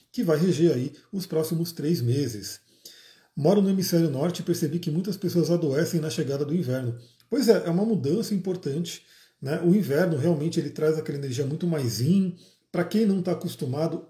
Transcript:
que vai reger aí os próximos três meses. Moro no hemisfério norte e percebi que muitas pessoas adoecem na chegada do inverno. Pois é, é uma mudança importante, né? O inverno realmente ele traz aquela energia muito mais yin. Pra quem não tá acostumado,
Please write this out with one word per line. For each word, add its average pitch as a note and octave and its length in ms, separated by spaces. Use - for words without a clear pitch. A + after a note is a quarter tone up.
que B3 100
vai D#3+ 160
reger D#3+ 360
aí C3 180
os F#3+ 140
próximos D#3+ 480
três D3+ 300
meses. A#2 580
Moro F#3 280
no G3 80
hemisfério F3 400
norte D#3 300
e - 40
percebi E3+ 340
que E3+ 120
muitas F3+ 260
pessoas E3+ 340
adoecem E3 480
na D3+ 120
chegada C#3 340
do C#3 100
inverno. B2+ 440
Pois A#3 180
é, F#3 180
é E3+ 40
uma F#3+ 160
mudança G3 480
importante, F3 680
né? D#3 240
O F3 100
inverno D#3+ 440
realmente D#3+ 420
ele C#3+ 100
traz D#3 280
aquela D3 200
energia C#3 280
muito E3 200
mais C3 340
yin. F3+ 360
Pra E3+ 140
quem G#3+ 220
não F#3+ 160
tá F3+ 100
acostumado, D#3 760